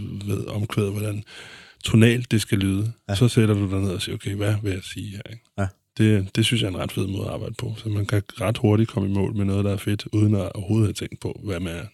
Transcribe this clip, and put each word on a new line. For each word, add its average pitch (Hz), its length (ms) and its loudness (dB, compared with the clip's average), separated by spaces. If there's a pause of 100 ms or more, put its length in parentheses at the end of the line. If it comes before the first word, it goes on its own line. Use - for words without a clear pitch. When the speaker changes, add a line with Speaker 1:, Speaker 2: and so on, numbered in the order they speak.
(280)
Speaker 1:
ved 104 200 -2
omkvædet, 104 460 -2
hvordan 104 320 -6 (600)
tonalt 117 460 6
det 110 100 4
skal - 180 -2
lyde, 98 340 0 (160)
Speaker 2:
Ja. 101 60 -2
Speaker 1:
så 120 140 4
sætter 110 260 4
du 101 160 0
dig 98 100 -2
ned 98 100 0
og 92 120 -4
siger, - 140 -6
"Okay, 101 180 -6
hvad 104 280 0
vil 101 100 -2
jeg 92 100 -6
sige 104 280 -10
her?" 101 120 -12 (100)
Ikke? 113 100 -16 (160)
Speaker 2:
Ja. 98 80 0 (320)
Speaker 1:
Det, 107 380 4
det 113 80 4
synes 113 180 0
jeg 113 60 -2
er 90 40 -6
en 87 60 -8
ret - 140 -6
fed 98 140 -4
måde 98 220 -4
at - 60 -6
arbejde - 200 -8
på, - 240 -8
så 110 100 -8
man 101 180 -2
kan 104 160 2 (180)
ret 110 180 0
hurtigt 107 320 4
komme 98 180 -2
i 98 40 -2
mål 98 240 0
med 101 80 0
noget, 98 200 0
der 101 80 0
er 98 40 -2
fedt, 104 360 -4
uden 107 220 4
at 95 180 0
overhovedet 104 340 2
have 87 60 0 (160)
tænkt - 120 -16
på, - 240 -8
hvad 90 160 -4
man 87 160 -4 (180)